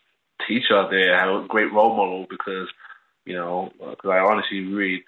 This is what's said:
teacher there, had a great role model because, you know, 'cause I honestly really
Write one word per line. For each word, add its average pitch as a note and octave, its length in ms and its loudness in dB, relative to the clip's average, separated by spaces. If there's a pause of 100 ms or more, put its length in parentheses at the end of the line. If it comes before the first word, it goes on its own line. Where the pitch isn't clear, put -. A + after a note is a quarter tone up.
(480)
teacher G#2+ 420 2
there, F#2 300 4
had F#2 80 2
a F#2+ 220 -2
great G#2+ 240 2
role G#2+ 200 6
model F#2+ 360 -2
because, F#2 400 -8 (560)
you F2+ 80 -10
know, F2+ 480 -6
'cause F#2+ 300 -6
I F#2 80 4
honestly G2 420 0
really F#2+ 460 -4